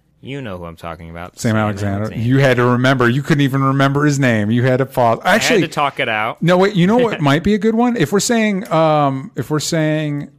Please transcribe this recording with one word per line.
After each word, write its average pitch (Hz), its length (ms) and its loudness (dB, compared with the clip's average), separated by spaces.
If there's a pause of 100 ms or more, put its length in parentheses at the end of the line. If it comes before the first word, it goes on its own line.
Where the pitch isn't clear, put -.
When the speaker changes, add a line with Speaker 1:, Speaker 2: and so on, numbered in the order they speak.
(220)
Speaker 1:
You 135 220 -12
know 95 160 -12
who 85 60 -14
I'm 82 100 -14
talking 82 340 -14
about. 85 300 -16
Speaker 2:
Sam 120 140 -2
Speaker 1:
Sam - 40 0
Speaker 2:
Alexander. 104 460 -2
Speaker 1:
Alexander. 110 240 -6
Speaker 2:
You 131 100 2
had 135 200 4
to 123 80 4
remember. 123 440 2
You 135 140 0
couldn't 143 180 0
even 135 220 0
remember 139 420 2
his 147 140 2
name. 110 320 2
You 120 120 2
had 127 140 2
to 131 80 -2
pause. 117 380 2
Actually, 160 340 2
Speaker 1:
I - 40 2
had 135 100 -2
to - 20 -16
talk 143 260 -2
it 131 100 -2
out. 110 340 -2
Speaker 2:
no, 175 140 4
wait. 196 180 2
You 175 100 4
know 214 120 2
Speaker 1:
<laughs> - 20 2
Speaker 2:
what 220 200 0
might 147 240 2
be 208 120 2
a - 20 2
good 220 160 0
one? 240 240 0
If 170 140 0
we're 202 80 2
saying, 214 520 -2
um, 151 640 0
if 131 140 -6
we're 151 100 -2
saying, 151 800 -4